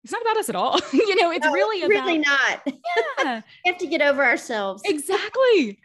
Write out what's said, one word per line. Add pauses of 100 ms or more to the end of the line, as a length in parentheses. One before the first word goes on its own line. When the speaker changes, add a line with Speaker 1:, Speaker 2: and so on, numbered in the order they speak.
Speaker 1:
It's
not
about
us
at
all.
<laughs>
You
know,
it's
Speaker 2:
No,
Speaker 1:
really
Speaker 2:
it's
really
Speaker 1:
about
Speaker 2:
not.
<laughs>
Speaker 1:
Yeah. (240)
Speaker 2:
We
have
to
get
over
ourselves.
Speaker 1:
Exactly.